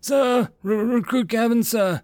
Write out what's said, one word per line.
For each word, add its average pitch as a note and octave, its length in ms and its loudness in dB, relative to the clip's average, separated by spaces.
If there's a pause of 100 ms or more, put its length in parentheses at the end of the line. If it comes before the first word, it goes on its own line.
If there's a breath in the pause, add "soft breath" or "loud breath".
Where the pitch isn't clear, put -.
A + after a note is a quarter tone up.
Sir, B3+ 480 0 (160)
R-, G#3 200 -2
Recruit A#3+ 440 0
Gavin, A#3 340 0
sir. F#3+ 420 0